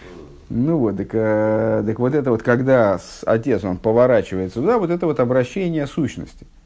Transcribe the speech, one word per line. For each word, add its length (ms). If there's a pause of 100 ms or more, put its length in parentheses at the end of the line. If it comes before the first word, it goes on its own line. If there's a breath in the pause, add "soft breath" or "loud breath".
(500 loud breath)
Ну 280
вот, 200
так, 160
э, 720
так 140
вот 160
это 160
вот, 100
когда 560
с-, 260
отец, 400
он 140
поворачивается 840
туда, 200
вот 100
это 160
вот 140
обращение 680
сущности. 640 (180)